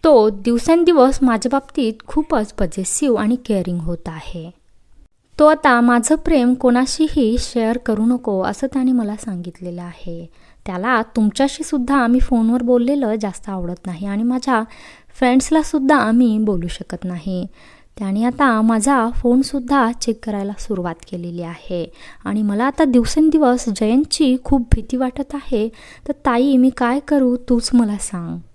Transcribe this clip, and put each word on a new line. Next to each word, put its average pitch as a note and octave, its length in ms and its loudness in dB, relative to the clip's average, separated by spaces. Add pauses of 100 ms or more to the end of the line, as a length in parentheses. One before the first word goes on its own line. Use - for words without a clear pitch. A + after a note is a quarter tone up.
तो A#3 320 6
दिवसेंदिवस C4+ 840 4
माझ्या A#3+ 300 0
बाबतीत C4+ 560 -4
खूपच D4 460 -2
पजेसिव्ह G3 680 -2
आणि A3 140 0 (100)
केअरिंग F#3 340 -4
होत E3+ 280 -6
आहे. D#3+ 420 -12 (880)
तो D4+ 80 6
आता D4+ 360 4
माझं A#3+ 340 2
प्रेम B3+ 380 2
कोणाशीही B3+ 880 0
शेअर A#3 380 -2
करू A3 280 -2
नको A#3 360 -2
असं G#3 320 -4
त्याने C4 180 0
मला G#3+ 240 -2
सांगितलेलं F3+ 680 -12
आहे. E3+ 440 -12 (400)
त्याला G#3+ 360 -2 (140)
तुमच्याशी B3+ 480 0
सुद्धा C4+ 320 -2
आम्ही A#3+ 240 2
फोनवर A#3 440 2
बोललेलं B3 520 0
जास्त G#3 340 -8
आवडत F3+ 360 -8
नाही F#3 220 -8
आणि G#3 160 -4
माझ्या B3 400 -2 (520)
फ्रेंड्सला C4 460 2
सुद्धा D4 360 0
आम्ही A3+ 400 2
बोलू F#3+ 320 -2
शकत - 340 -12
नाही. F3+ 420 -6 (520)
त्याने G3+ 260 -4
आता B3 220 0 (160)
माझा A3+ 340 2 (200)
फोनसुद्धा B3+ 760 0 (100)
चेक A3+ 220 -2
करायला G3+ 360 -6
सुरुवात F3 500 -6
केलेली F3 320 -10
आहे E3+ 440 -8 (400)
आणि G#3 160 -2
मला G#3 240 0
आता C#4+ 180 0
दिवसेंदिवस C4 840 2
जयंतची B3+ 760 0
खूप C4+ 180 2 (100)
भीती A3+ 260 2
वाटत C4 380 -6
आहे. A#3 320 -2 (400)
तर C#4+ 60 -4 (120)
ताई, C4 320 2
मी B3+ 120 6
काय B3+ 380 0
करू, C4 280 2 (140)
तूच A#3 240 2
मला G#3+ 280 2
सांग. E3+ 360 -8 (180)